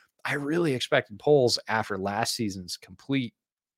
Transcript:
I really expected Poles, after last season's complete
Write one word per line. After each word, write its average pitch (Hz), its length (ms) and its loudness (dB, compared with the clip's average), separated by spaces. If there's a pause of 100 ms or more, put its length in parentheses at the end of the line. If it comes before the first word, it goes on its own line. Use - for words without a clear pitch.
(240)
I 139 120 -4
really 147 380 0
expected 123 460 -2
Poles, 139 480 4
after 107 300 -2
last 101 380 -2
season's 95 420 -6
complete 123 560 -6 (440)